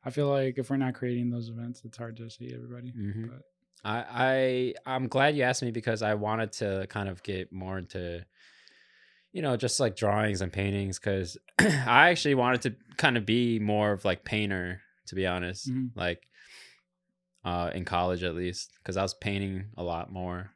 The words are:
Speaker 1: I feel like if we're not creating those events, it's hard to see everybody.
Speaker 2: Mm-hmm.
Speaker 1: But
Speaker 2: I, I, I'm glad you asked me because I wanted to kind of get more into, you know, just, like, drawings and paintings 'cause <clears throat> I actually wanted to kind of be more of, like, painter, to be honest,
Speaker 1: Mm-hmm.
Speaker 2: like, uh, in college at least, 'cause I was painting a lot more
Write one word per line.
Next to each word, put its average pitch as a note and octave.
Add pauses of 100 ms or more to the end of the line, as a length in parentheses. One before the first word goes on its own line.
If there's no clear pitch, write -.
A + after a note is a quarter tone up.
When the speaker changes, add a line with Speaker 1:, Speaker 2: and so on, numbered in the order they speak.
Speaker 1:
I C3
feel C#3+
like C3+
if C3
we're C#3
not B2+
creating B2
those A#2
events, A#2
it's A2+
hard A#2
to A#2
see B2
everybody. A#2+
Speaker 2:
Mm-hmm. A2
Speaker 1:
But B2+ (420)
Speaker 2:
I, B2+ (120)
I, C3
I'm C3
glad C#3+
you C#3
asked B2+
me B2
because A2+
I G#2+
wanted G#2+
to F#2+
kind G2+
of F2+
get F#2+
more F#2
into, F2 (1080)
you F3+
know, C3+
just, A#2
like, A2+
drawings G#2
and F2+
paintings G2
'cause F#2+ (120)
<clears throat> -
I C#3+
actually D3+
wanted B2
to A2+ (200)
kind C3+
of G2+
be A#2
more G#2
of, F#2+
like, F#2
painter, F#2+ (260)
to -
be F#2+
honest, F2+
Speaker 1:
Mm-hmm. B2+
Speaker 2:
like, F2 (1200)
uh, F2
in F2+
college F2+
at F2
least, F2 (120)
'cause F#2
I F#2+
was F#2+
painting G2 (100)
a F2
lot F2
more F#2